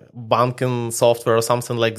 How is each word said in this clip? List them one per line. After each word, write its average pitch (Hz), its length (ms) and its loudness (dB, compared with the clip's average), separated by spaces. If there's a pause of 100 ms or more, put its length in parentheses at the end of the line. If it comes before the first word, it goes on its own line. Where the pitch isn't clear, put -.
(140)
banking 123 800 -2
software 117 460 2
or 117 40 2
something 120 360 -2
like 113 220 0